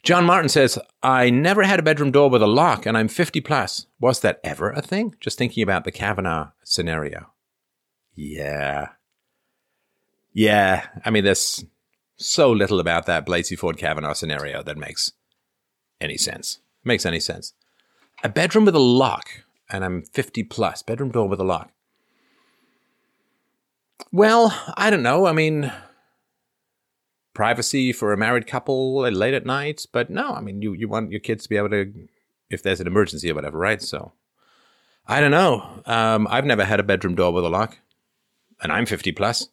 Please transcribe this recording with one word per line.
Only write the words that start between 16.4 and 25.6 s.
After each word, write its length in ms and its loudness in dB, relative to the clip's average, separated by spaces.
Makes 200 -2
any 160 -4
sense. 320 -10
A 60 -4
bedroom 360 2
with 100 6
a 40 4
lock 680 2
and 160 -6
I'm 180 -4
fifty 420 -6
plus. 380 -4
Bedroom 280 -6
door 180 0
with 120 -4
a 40 0
lock. 280 -4
Well, 460 4
I 140 2
don't 120 2
know. 240 4
I 60 4
mean, 380 0